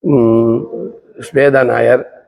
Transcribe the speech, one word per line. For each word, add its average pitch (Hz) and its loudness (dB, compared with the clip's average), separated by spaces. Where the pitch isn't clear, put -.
உம், 117 2
ஸ்வேதா 135 0
நாயர் 117 0